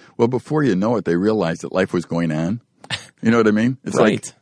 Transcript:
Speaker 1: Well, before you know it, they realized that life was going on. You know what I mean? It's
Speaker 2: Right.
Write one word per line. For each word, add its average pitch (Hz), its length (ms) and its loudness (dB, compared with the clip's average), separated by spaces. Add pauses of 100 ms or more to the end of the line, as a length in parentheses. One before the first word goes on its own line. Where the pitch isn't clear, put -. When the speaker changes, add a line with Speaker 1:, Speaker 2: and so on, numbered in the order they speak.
(160)
Speaker 1:
Well, 120 120 2
before 139 340 -4
you 113 140 2
know 107 200 0
it, 95 80 -4
they 85 120 0
realized 92 460 0
that - 100 -10
life 95 200 0
was 87 120 -2
going 85 260 -2
on. 85 300 -4 (600)
You 113 100 2
know 117 60 4
what 110 100 6
I - 20 4
mean? 113 320 0
It's 101 140 -6
Speaker 2:
Right. - 460 2